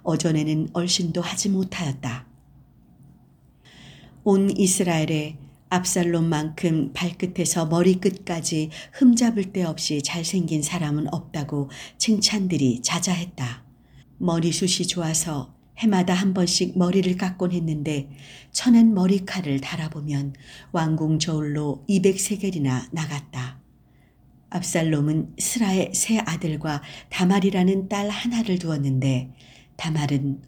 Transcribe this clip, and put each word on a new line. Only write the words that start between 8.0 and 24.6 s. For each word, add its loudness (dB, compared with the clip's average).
흠잡을 4
데 0
없이 -2
잘생긴 -2
사람은 -2
없다고 -6
칭찬들이 0
자자했다. -4
머리숱이 0
좋아서 -4
해마다 4
한 2
번씩 0
머리를 2
깎곤 -2
했는데, -2
쳐낸 6
머리칼을 0
달아보면 -4
왕궁 0
저울로 -2
이백 2
세겔이나 -2
나갔다. -8
압살롬은 0